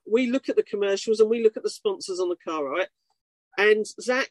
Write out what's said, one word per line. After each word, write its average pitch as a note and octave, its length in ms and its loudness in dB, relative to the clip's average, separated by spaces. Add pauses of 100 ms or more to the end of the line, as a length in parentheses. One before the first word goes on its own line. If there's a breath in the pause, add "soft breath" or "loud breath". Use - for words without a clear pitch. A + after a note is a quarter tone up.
(100)
We A#3+ 200 2
look C4 180 -2
at C4 80 -4
the G#4+ 60 2
commercials G3+ 580 0
and A3 80 6
we A#3 140 0
look A3 140 4
at - 60 -12
the G#3 80 -4
sponsors F#3+ 500 -4
on F#3 100 -2
the F3 60 -4
car, D#3+ 280 -6
right? E3 240 -4 (720)
And G#3+ 260 2 (160)
Zach B3 300 -2